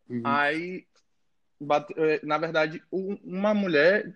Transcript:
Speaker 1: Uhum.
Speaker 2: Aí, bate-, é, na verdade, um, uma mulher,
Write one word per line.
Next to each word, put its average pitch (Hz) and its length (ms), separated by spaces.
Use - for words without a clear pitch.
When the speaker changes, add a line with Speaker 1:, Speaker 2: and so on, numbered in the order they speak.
Speaker 1:
Uhum. 120 140
Speaker 2:
Aí, 147 640
bate-, 147 380
é, 156 260
na 151 140
verdade, 160 440
um, 190 320
uma 190 300
mulher, 185 640